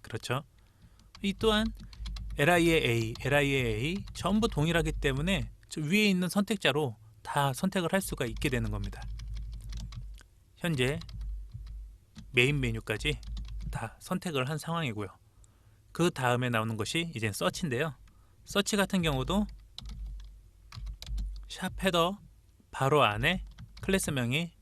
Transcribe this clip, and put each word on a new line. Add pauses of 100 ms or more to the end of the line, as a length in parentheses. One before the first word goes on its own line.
그렇죠? (760)
이
또한 (720)
엘아이의
A, (100)
엘아이의 (100)
A (100)
전부
동일하기
때문에 (180)
저
위에
있는
선택자로 (240)
다
선택을
할
수가
있게
되는
겁니다. (1500)
현재 (1300)
메인
메뉴까지 (500)
다
선택을
한
상황이고요. (840)
그
다음에
나오는
것이
이제
서치인데요. (520)
서치
같은
경우도 (2000)
샵 (120)
헤더 (540)
바로
안에 (360)
클래스명이 (100)